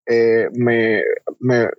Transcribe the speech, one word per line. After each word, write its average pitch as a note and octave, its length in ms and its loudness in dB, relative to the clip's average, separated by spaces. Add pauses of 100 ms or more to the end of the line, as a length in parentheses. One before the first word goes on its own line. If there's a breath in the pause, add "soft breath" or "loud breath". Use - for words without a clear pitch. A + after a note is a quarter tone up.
eh, A#2 480 2
me, A2+ 480 0 (380)
me A#2+ 260 0 (120)